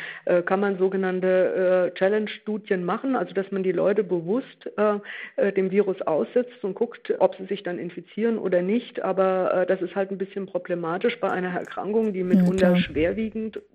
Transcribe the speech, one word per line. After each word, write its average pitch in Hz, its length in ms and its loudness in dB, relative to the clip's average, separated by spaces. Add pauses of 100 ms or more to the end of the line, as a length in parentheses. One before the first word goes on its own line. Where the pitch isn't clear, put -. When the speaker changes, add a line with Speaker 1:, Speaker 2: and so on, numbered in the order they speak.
(260)
Speaker 1:
Äh, 175 160 4
kann 190 180 0
man 202 160 0
sogenannte, 185 1120 2
äh, - 80 -12
Challenge-Studien 208 840 -2
machen, 226 320 -2
also 180 160 -4
dass 196 180 -4
man 196 120 -2
die 185 100 0
Leute 196 320 2
bewusst, 180 720 -4
äh, 208 220 2 (380)
äh, 202 180 2
dem 190 160 2
Virus 190 320 2
aussetzt 240 600 0
und 190 120 -4
guckt, - 440 -4
ob 180 180 4
sie 190 100 -12
sich 196 160 -6
dann 180 160 -6
infizieren 202 580 -4
oder 180 240 2
nicht. 202 420 -2
Aber, 185 600 2
äh, 180 40 0
das 185 140 0
ist - 160 -6
halt 196 140 -2
ein 196 80 -6
bisschen 190 260 -6
problematisch 180 760 -4
bei 196 120 -2
einer 180 180 -2
Erkrankung, 214 640 -2
die 185 60 -4
Speaker 2:
Ja, 180 80 -2
Speaker 1:
mitunter 185 400 6
Speaker 2:
klar. 180 100 6
Speaker 1:
schwerwiegend 202 840 -2 (160)